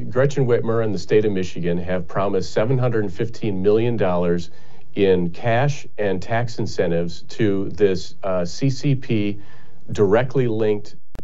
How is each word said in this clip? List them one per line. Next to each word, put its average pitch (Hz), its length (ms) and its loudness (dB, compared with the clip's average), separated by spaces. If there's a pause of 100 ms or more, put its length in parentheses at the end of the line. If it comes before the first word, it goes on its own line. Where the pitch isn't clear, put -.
Gretchen 135 380 2
Whitmer 113 380 2
and 107 100 0
the 95 60 -2
state 107 260 2
of 107 60 2
Michigan 90 480 0
have 90 280 -2
promised 98 440 -2
seven 131 260 2
hundred 113 340 0
fifteen 104 520 -2
million 113 340 4
dollars 87 540 0 (420)
in 90 380 2
cash 120 560 0 (100)
and 95 240 0
tax 117 380 -2
incentives 87 680 0
to 98 400 0
this, 95 520 0
uh, 92 240 0
C 135 240 0
C 135 240 0
P 104 480 -2 (500)
directly 120 560 2
linked 107 480 0 (280)